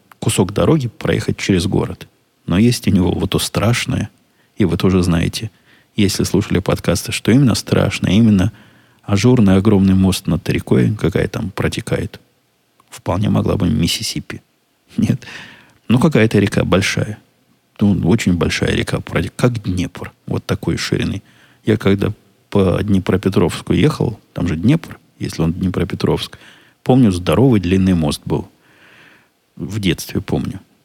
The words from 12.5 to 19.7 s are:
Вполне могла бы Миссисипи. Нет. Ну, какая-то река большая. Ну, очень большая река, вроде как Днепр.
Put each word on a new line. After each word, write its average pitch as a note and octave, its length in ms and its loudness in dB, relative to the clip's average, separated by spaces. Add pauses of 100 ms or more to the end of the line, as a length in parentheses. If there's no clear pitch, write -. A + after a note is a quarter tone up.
Вполне G2+ 380 -4
могла G2 280 0
бы F2+ 120 0
Миссисипи. - 760 -4 (540)
Нет. - 280 -2 (640)
Ну, - 100 4
какая-то A2 400 2
река G2 260 0
большая. F#2 540 -2 (640)
Ну, F#2+ 280 2
очень G2 260 2
большая E2 400 -2
река, - 320 -4
вроде - 280 -4
как A#2+ 280 0
Днепр. - 500 -6 (140)